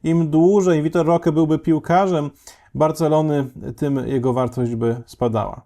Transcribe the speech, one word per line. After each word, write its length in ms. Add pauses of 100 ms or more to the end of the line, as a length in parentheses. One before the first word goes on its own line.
im 260
dłużej 520
Vitor 240
Roque 260
byłby 280
piłkarzem 680 (460)
Barcelony, 760 (260)
tym 300
jego 260
wartość 420
by 300
spadała. 600